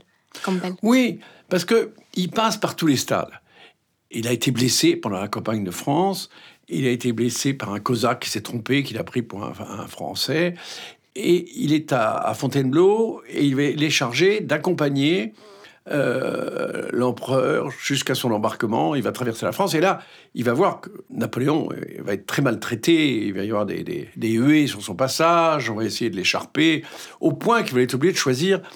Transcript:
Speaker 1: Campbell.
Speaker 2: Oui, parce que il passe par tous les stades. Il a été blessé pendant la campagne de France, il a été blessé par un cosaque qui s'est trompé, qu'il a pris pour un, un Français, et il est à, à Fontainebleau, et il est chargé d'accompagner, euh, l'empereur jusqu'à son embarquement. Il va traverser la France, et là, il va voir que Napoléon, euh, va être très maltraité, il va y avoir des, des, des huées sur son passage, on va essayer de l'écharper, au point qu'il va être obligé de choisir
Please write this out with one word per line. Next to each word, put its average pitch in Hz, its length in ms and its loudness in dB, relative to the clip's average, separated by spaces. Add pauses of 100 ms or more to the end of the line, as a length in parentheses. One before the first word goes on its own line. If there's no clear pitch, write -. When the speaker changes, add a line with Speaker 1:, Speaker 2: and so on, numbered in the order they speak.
(440)
Speaker 1:
Campbell. 180 380 -2
Speaker 2:
Oui, 233 360 4 (300)
parce 180 160 0
que 226 280 2 (240)
il 180 140 0
passe 220 260 0
par 175 200 -4
tous 165 120 0
les 135 80 6
stades. - 340 -2 (840)
Il 117 160 -4
a 123 40 2
été 123 200 0
blessé 127 440 4
pendant 101 240 -2
la 101 80 -4
campagne 110 360 -2
de 90 80 -4
France, 180 560 0 (400)
il 156 180 -2
a 123 40 2
été 123 220 0
blessé 117 400 0
par 101 200 -6
un 101 80 -4
cosaque 120 400 0
qui - 100 -6
s'est 104 100 -4
trompé, 123 440 -2
qu'il 110 140 -8
a 104 60 -4
pris 120 180 -4
pour 101 220 -10
un, - 140 -8
un 104 300 -10
Français, 156 640 -4 (600)
et - 400 2
il 147 160 0
est 156 200 0
à, 110 240 2
à - 180 -2
Fontainebleau, 156 960 2
et - 160 0
il 139 380 2
est 156 80 2
chargé 151 500 2
d'accompagner, 151 920 0 (560)
euh, - 1040 -2
l'empereur 127 800 0
jusqu'à - 440 -2
son 123 180 -2
embarquement. 113 600 0
Il 131 80 0
va 101 100 -2
traverser 117 320 -4
la 90 80 0
France, 190 220 0
et 156 60 2
là, 185 200 2 (340)
il 123 100 -4
va 120 80 2
voir 165 280 2
que - 100 -18 (200)
Napoléon, 131 600 -2
euh, - 300 -10
va 101 120 -2
être 98 120 -8
très - 160 -2
maltraité, 120 840 2
il 98 80 -4
va 95 100 -4
y 107 60 -4
avoir 104 160 0
des, 87 180 -4
des, - 320 -8
des 113 140 -2
huées 139 360 4
sur 101 160 -6
son 101 120 -8
passage, 156 760 2
on 107 40 -2
va 110 100 -2
essayer 110 260 -2
de 95 60 -6
l'écharper, 151 680 0 (360)
au 160 120 2
point 214 300 2
qu'il - 120 -4
va 127 80 6
être 120 120 0
obligé 151 180 2
de 175 60 -2
choisir 175 420 2 (160)